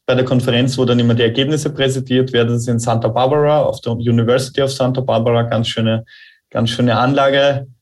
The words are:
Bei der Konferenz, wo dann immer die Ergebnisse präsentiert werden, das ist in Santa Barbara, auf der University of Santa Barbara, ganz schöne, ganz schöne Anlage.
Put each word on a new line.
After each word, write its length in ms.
Bei 80
der 100
Konferenz, 520
wo 80
dann 160
immer 140
die 80
Ergebnisse 480
präsentiert 600
werden, 160
das 140
ist 60
in 100
Santa 300
Barbara, 540
auf 180
der 120
University 680
of 100
Santa 300
Barbara, 420
ganz 260
schöne, 360
ganz 200
schöne 260
Anlage. 720